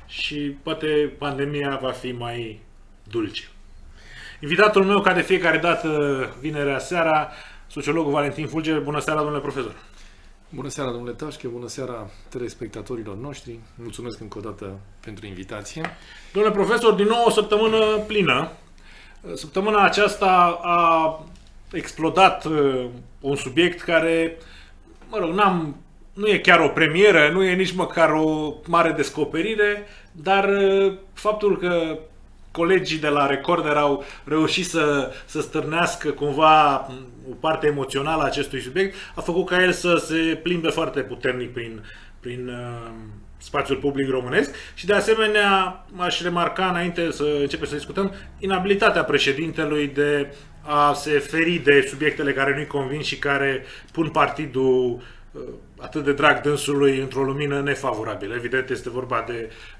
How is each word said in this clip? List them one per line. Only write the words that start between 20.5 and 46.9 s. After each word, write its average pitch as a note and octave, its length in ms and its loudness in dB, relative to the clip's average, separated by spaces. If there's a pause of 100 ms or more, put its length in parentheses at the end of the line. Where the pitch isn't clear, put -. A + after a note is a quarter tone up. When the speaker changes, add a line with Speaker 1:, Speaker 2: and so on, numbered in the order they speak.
Speaker 1:
a E3 580 4 (520)
explodat, E3 720 2
uh, C#3 400 2 (340)
un C#3 160 -2
subiect E3+ 460 0
care, E3 560 2 (720)
mă A3+ 80 -8
rog, E3 160 -2
n-am, F3+ 420 2 (380)
nu G3+ 140 -4
e G3 100 4
chiar E3+ 220 6
o D3+ 100 4
premieră, D#3+ 640 6
nu F#3 120 2
e F#3 120 2
nici F#3 180 0
măcar E3 380 2
o D#3 420 0 (140)
mare E3+ 240 4
descoperire, G#3 960 -2 (240)
dar, G3 380 2
uh, G3 440 4 (200)
faptul G#3 440 0
că E3 420 -2 (520)
colegii E3+ 480 2
de D3+ 80 -4
la C#3+ 180 2
Recorder D3+ 500 0
au C#3+ 280 2 (200)
reușit D#3 420 0
să, D3 480 0 (120)
să - 160 -6
stârnească D#3 680 -2
cumva D3 640 4 (540)
o B2 100 -10
parte D#3 280 0
emoțională D3 540 -2
a C#3+ 40 0
acestui C3+ 360 -4
subiect F3+ 340 -4 (200)
a D#3 60 -8
făcut F#3 240 -2
ca F#3 180 2
el F3+ 80 4
să F3+ 240 2
se D#3+ 480 0
plimbe E3+ 260 -2
foarte D3+ 320 -2
puternic B2 520 -4
prin, A2+ 300 -10 (360)
prin, B2 280 -10
uh, A#2+ 440 -10 (460)
spațiul C3+ 400 -2
public C#3 320 -2
românesc C3 460 0 (180)
și, - 120 -14
de G3+ 80 2
asemenea, G#3 920 2 (120)
aș F3 240 -2
remarca, F3 480 0
înainte F3 420 -2